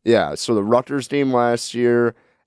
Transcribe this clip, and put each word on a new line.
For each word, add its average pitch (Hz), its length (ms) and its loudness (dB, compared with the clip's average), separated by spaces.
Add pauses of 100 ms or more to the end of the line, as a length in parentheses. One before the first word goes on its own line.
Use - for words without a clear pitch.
Yeah, 92 300 2
so - 200 -6
the 101 100 0
Rutgers 123 420 0
game 139 260 -2
last 120 420 -2
year 120 420 0 (300)